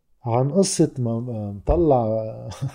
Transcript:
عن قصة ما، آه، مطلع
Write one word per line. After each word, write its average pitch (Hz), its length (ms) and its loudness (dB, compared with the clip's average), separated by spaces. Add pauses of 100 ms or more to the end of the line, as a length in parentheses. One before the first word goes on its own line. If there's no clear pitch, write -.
(260)
عن 123 260 2
قصة 175 480 2
ما، 117 120 0
آه، 113 400 -6
مطلع 117 1000 0 (260)